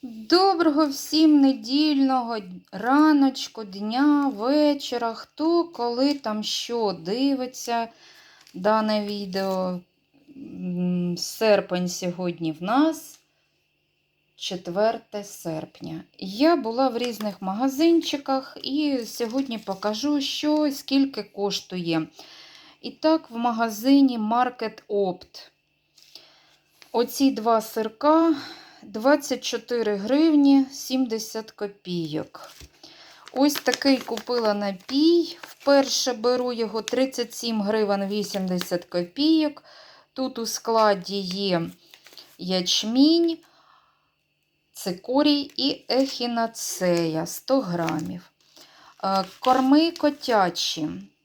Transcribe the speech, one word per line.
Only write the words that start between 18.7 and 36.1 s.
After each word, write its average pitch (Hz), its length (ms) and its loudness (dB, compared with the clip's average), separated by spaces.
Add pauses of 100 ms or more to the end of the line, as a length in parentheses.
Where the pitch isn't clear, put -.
сьогодні 233 520 -4
покажу, 214 600 -2
що 302 520 0
скільки 269 500 0
коштує. 180 840 -4 (720)
І - 100 -12
так, 320 400 0
в 226 60 -12
магазині 233 840 4
Market 226 720 -2
Opt. 196 600 -4 (1400)
Оці 247 380 2
два 226 300 2
сирка 294 720 2 (480)
двадцять 254 640 0
чотири 226 520 -2
гривні 277 760 6
сімдесят 226 760 -4
копійок. 170 1000 -8 (840)
Ось 285 220 2
такий 262 440 2
купила 226 560 -2
напій. 277 880 0
Вперше 269 720 0